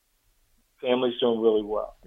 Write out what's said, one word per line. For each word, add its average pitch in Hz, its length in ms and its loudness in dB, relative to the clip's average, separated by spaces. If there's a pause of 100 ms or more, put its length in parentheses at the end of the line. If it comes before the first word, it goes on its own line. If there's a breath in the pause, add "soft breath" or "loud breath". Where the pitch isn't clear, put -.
(800)
family's 123 400 -2
doing 117 200 0
really 107 220 4
well. 104 340 -6 (100)